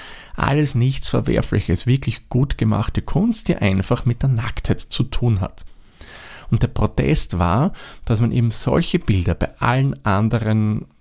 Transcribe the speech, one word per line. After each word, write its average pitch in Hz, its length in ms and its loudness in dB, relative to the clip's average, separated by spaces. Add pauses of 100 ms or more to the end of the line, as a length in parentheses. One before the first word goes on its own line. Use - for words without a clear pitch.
(360)
Alles 143 380 2
nichts 127 360 0
Verwerfliches, - 760 0
wirklich 123 420 -2
gut 127 300 0
gemachte 107 460 0
Kunst, - 460 0
die 170 60 2
einfach 98 500 2
mit 120 180 0
der 135 60 2
Nacktheit - 500 -2
zu - 240 -4
tun 117 380 0
hat. - 220 -8 (840)
Und - 140 2
der - 60 2
Protest - 680 0
war, 92 360 2 (300)
dass 107 160 0
man 117 120 2
eben 117 180 2
solche - 480 0
Bilder 92 380 0
bei - 240 -4
allen 135 440 0
anderen 107 840 0 (140)